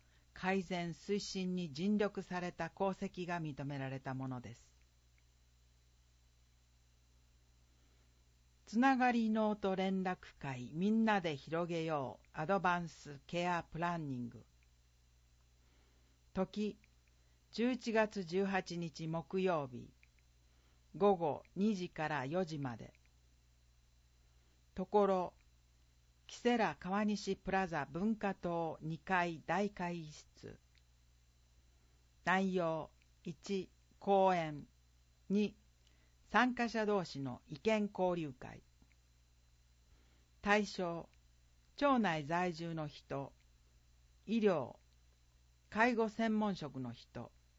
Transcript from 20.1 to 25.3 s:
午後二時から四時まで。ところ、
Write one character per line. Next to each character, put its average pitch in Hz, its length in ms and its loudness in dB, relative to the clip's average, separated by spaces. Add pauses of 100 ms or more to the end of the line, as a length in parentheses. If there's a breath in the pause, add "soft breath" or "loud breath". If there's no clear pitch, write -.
午 196 200 6
後 160 260 -2 (120)
二 202 220 2
時 180 140 -6
か 156 180 -4
ら 143 160 -2
四 170 220 0
時 156 120 -6
ま 123 200 -6
で。 - 160 -18 (1800)
と 185 120 -6
こ 208 200 6
ろ、 185 280 2 (920)